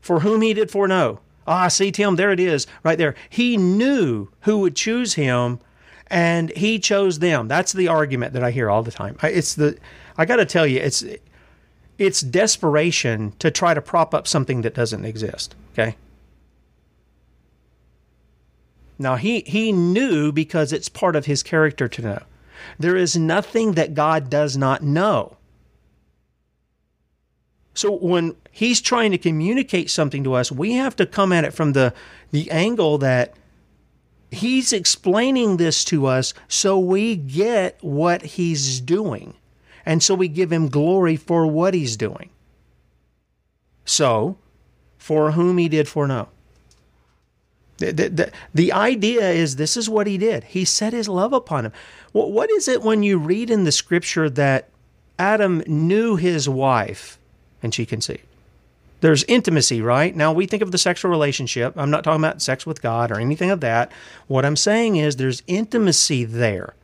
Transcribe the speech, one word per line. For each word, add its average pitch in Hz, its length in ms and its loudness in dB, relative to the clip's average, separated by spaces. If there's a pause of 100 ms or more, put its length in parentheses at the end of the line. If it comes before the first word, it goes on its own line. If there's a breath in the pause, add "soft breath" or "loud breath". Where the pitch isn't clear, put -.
"For 170 200 0
whom 214 200 2
he 220 140 2
did 208 160 -2
foreknow." 185 500 0 (260)
Ah, 180 220 2
see, 196 240 0
Tim, 202 240 2
there 196 160 2
it 180 80 0
is, 170 260 0 (160 loud breath)
right 160 160 2
there. 151 160 0 (160 loud breath)
He 240 260 0
knew 190 720 2 (120)
who 214 180 2
would 185 160 0
choose 233 400 -2
him, 123 460 0 (480 soft breath)
and 170 420 0
he 214 280 0
chose 196 420 0
them. 156 260 2
That's 156 260 0
the 185 160 0
argument 139 440 0
that 127 100 -4
I 123 80 0
hear 120 180 -2
all 104 140 2
the 113 80 -6
time. - 320 -10
I, 151 60 2
it's 175 260 -2
the, 147 240 0 (380 loud breath)
I 160 80 2
gotta 226 200 2
tell 165 220 0
you, 127 140 0
it's, - 240 -2 (920 soft breath)
it's 196 240 0
desperation 147 1160 0
to 165 120 2
try 170 220 2
to 151 80 0
prop 165 340 0
up 147 120 0
something 131 360 -2
that 113 120 -4
doesn't 110 300 -4
exist, 110 500 -8 (180)
okay? 113 240 -2 (3000)
Now, 131 180 -2
he, 196 240 -2
he 220 300 -2
knew 175 600 2
because 151 400 -2
it's - 160 -6
part 180 260 -2
of 147 120 0
his 143 160 -2
character 156 460 0
to - 140 -10
know. 107 200 -6 (560 loud breath)
There 175 180 2
is 175 200 0
nothing 196 560 0
that 160 220 0
God 151 340 0
does 143 280 0
not 135 260 0
know. 156 540 0 (2500)
So 208 180 0
when 175 420 0 (160)
he's 233 300 0
trying 226 320 0
to 180 60 0
communicate 175 680 0
something 139 360 -2
to 131 100 0
us, 123 160 0
we 156 220 -2
have 262 240 -2
to 180 100 2
come 196 240 0
at 170 140 4
it - 100 -4
from 147 200 0
the, 131 200 4 (380 loud breath)
the 151 180 -2
angle 170 480 2
that 127 360 0 (960)
he's 254 400 0
explaining 220 880 2
this 165 260 0
to 143 220 0
us 131 280 0 (140 loud breath)
so 196 280 0
we 196 380 2
get 185 680 -2
what 165 420 0
he's 147 580 -4
doing. 160 540 -4 (520 soft breath)
And 160 160 2
so 190 140 2
we 185 100 2
give 165 260 -2
him 160 160 2
glory 165 460 2
for 165 320 0
what 165 260 2
he's 139 240 -2
doing. - 340 -8 (1500)
So, 135 520 0 (640)
"For 151 320 0
whom 175 280 2
he 170 100 2
did 151 180 2
foreknow." 139 420 -2 (1500)
The, 180 160 -4
the, 165 160 0
the, 170 240 -2 (200 loud breath)
the 170 200 2
idea 220 580 0
is 165 240 0
this 151 220 -4
is 226 120 -4
what 214 200 0
he 196 100 -4
did. 196 240 -2
He 185 220 -4
set 214 280 -2
his 226 160 -4
love 202 240 -2
upon 165 340 -2
him. 107 60 -8 (380 loud breath)
Wh-, - 180 0
what 233 220 0
is 427 160 0
it 254 160 0
when 214 220 2
you 202 140 2
read 196 320 -2
in 214 120 2
the 165 80 2
scripture 170 600 0
that 135 380 0 (480)
Adam 196 480 2
knew 185 520 2
his 160 320 0
wife 131 720 -2 (420)
and 113 100 -6
she 113 140 -4
conceived? - 400 -8 (720)
There's 156 240 4
intimacy, 160 560 2
right? 123 340 2
Now, 160 180 2
we 180 140 0
think 202 140 -4
of 190 120 -4
the 185 40 -2
sexual 175 360 0
relationship. 139 640 -2
I'm 143 140 -2
not 151 120 0
talking 156 180 0
about 156 220 -2
sex - 240 -4
with 160 160 -10
God 117 300 -2
or 104 80 -4
anything 156 300 -2
of 196 100 -2
that. 117 320 0 (340 loud breath)
What 131 180 0
I'm 147 120 0
saying 214 400 2
is 151 200 0
there's 127 300 -4
intimacy 185 800 0
there. 110 600 -2